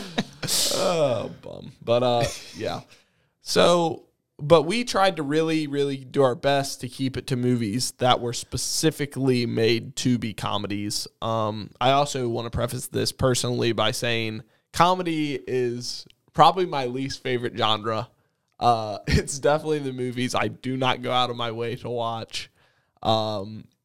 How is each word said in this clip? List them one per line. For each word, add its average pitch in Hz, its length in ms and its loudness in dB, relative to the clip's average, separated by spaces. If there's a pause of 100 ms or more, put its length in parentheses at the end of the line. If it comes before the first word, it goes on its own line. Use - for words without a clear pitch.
(760)
Oh, 160 560 0 (100)
bum. - 300 -14 (100)
But, 120 220 2
uh, 120 220 2 (320)
yeah. 90 240 -6 (600)
So, 175 640 2 (340)
but 151 260 6
we 214 200 0
tried 196 340 2
to 160 60 -4
really, 156 440 0
really 139 300 -2
do 131 260 -2
our 123 120 4
best 139 460 0
to 123 80 -8
keep 127 260 -4
it 127 120 -6
to 135 100 0
movies 123 600 0
that 123 200 4
were 120 140 -4
specifically 135 1120 0
made 117 520 0
to 123 200 2
be 110 160 -4
comedies. 104 760 -4 (140)
Um, 110 480 -2 (100)
I 123 120 4
also 139 360 0
wanna 117 220 -4
preface 123 380 -4
this 113 260 -2
personally 123 580 2
by 110 200 2
saying 113 520 -2 (300)
comedy 165 720 2
is 123 580 -4 (280)
probably 175 320 6
my 143 220 -4
least 135 360 -6
favorite 120 340 -2
genre. 110 520 0 (500)
Uh, 110 440 2
<laughs> - 40 -8
it's 143 320 0
definitely 151 400 2
the 135 140 -6
movies 123 420 -4
I 110 140 0
do 127 260 -8
not 127 260 0
go 123 100 -4
out 123 180 2
of 120 80 -6
my 117 140 -4
way 113 260 -6
to 110 120 -10
watch. 113 600 -6 (520)
Um, 110 640 -2 (200)